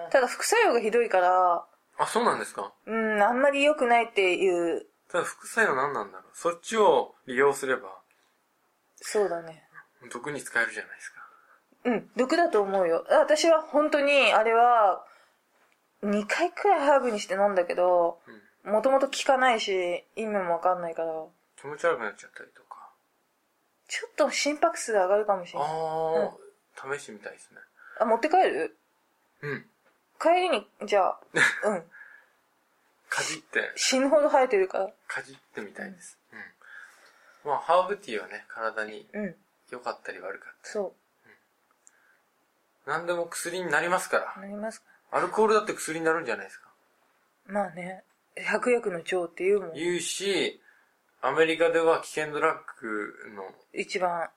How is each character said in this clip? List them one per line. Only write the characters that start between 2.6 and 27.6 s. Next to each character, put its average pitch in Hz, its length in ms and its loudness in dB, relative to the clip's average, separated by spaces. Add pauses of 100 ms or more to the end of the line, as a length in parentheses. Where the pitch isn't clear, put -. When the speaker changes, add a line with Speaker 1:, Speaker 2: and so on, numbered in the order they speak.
Speaker 2:
う 208 60 -10
ん、 220 300 0
あ 208 80 4
ん 247 100 0
ま 285 100 4
り 277 120 0
良 302 140 4
く 269 100 0
な 233 140 4
い 226 60 0
っ 226 60 -12
て 185 220 2
い 170 420 0
う。 - 100 -8 (220)
Speaker 1:
た 180 100 -4
だ、 160 60 0
副 - 220 -14
作 226 180 0
用 156 120 0
何 139 160 -2
な 113 120 -6
ん 98 60 -16
だ 95 80 -20
ろ 92 60 -20
う？ - 120 -20
そ 170 160 -2
っ - 80 -12
ち - 160 -6
を 165 380 4 (120)
利 127 100 -6
用 139 160 6
す 139 140 -6
れ 131 100 0
ば。 98 240 -10 (1000)
Speaker 2:
そ 214 220 0
う 185 40 0
だ 170 140 -6
ね。 160 240 -18 (460)
Speaker 1:
毒 131 180 -10
に 135 120 -8
使 - 180 -4
え 113 60 0
る 107 60 -8
じ 107 80 -10
ゃ - 40 -8
な - 80 -20
い - 40 -18
で - 60 -20
す - 80 -14
か。 - 100 -20 (640)
Speaker 2:
う 247 60 0
ん、 202 260 -4
毒 254 200 0
だ 339 140 4
と 220 100 4
思 196 220 0
う 175 40 2
よ。 165 220 0
私 302 380 4
は 320 160 6
本 302 280 0
当 302 100 2
に、 277 320 4
あ 214 100 6
れ 226 100 2
は、 226 540 4 (960)
二 208 240 0
回 339 260 -2
く - 160 -2
ら 320 160 4
い - 20 0
ハ 285 120 6
ー - 20 -4
ブ 247 100 -2
に 208 100 -4
し - 60 -10
て 180 80 -6
飲 202 140 4
ん 202 60 -4
だ 180 100 2
け 170 100 -4
ど、 175 460 2 (440)
Speaker 1:
う - 40 -12
ん。 196 40 -6
Speaker 2:
も 214 100 2
と 262 80 4
も 269 100 4
と 277 80 0
効 - 160 -10
か 262 140 4
な 254 160 4
い 220 60 -2
し、 185 440 -2 (120)
意 220 100 -6
味 208 120 -2
も 175 160 -2
わ 165 60 -2
か 185 140 2
ん 175 80 -6
な 170 80 -6
い 165 40 -10
か 165 80 -4
ら。 160 220 -6 (320)
Speaker 1:
気 - 100 -18
持 147 120 -12
ち 170 80 -2
悪 160 100 2
く 120 60 -8
な 107 80 -6
っ 101 60 -12
ち - 80 -20
ゃ - 40 -20
っ - 40 -20
た - 120 -20
り - 60 -20
と - 140 -20
か。 - 260 -20 (1000)
Speaker 2:
ち - 160 -10
ょ 440 40 -12
っ - 60 -20
と 277 160 2
心 294 280 -4
拍 330 200 -2
数 - 140 -8
上 190 160 2
が 202 80 4
る 214 80 0
か 208 120 0
も 175 100 -8
し - 80 -16
れ 165 60 -6
な 147 60 -4
い。 - 40 -4
Speaker 1:
あ - 40 -6
ー、 160 1120 -4
Speaker 2:
う 139 40 -6
ん。 143 60 -6
Speaker 1:
試 - 40 -18
し - 40 -20
て 110 60 -16
み 104 80 -18
た 101 100 -14
い - 20 -14
で - 60 -20
す - 140 -20
ね。 - 60 -20 (400)